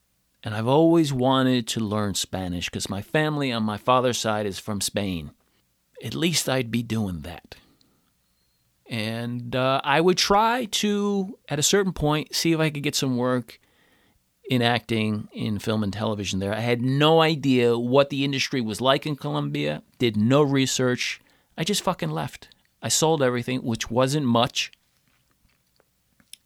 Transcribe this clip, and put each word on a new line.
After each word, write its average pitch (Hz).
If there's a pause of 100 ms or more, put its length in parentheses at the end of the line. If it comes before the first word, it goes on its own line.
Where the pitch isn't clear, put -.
(440)
And 107
I've 113
always 160
wanted 127
to -
learn 104
Spanish 90
'cause -
my 98
family 151
on 113
my 107
father's 127
side 107
is 92
from 104
Spain. 90 (720)
At 120
least 151
I'd 131
be 120
doing 107
that. - (1300)
And, 120
uh, 131
I 147
would 175
try 226
to, 202 (120)
at 147
a 147
certain 196
point, 151
see 165
if 160
I 156
could 143
get 143
some 127
work 123 (920)
in 127
acting, 110
in 113
film 107
and 101
television 104
there. 98
I 110
had 120
no 147
idea 131
what 131
the 139
industry 139
was 110
like 135
in 151
Colombia, 147 (160)
did 117
no 123
research. 131 (380)
I 165
just 202
fucking 170
left. - (260)
I -
sold 156
everything, 127
which 113
wasn't 131
much. - (1800)